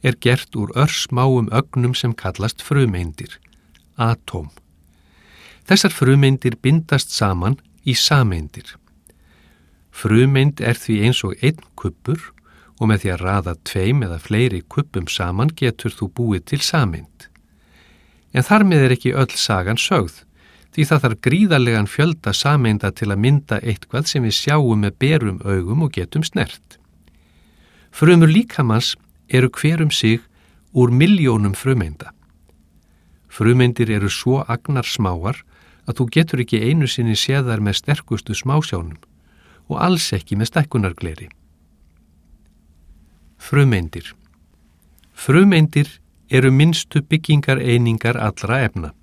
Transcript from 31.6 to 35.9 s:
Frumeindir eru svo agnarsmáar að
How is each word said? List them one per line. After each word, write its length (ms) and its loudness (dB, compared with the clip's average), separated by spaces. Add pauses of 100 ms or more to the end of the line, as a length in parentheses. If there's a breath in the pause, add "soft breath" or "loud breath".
Frumeindir 640 2
eru 180 0
svo 380 -2
agnarsmáar 960 -4 (460 soft breath)
að 140 -6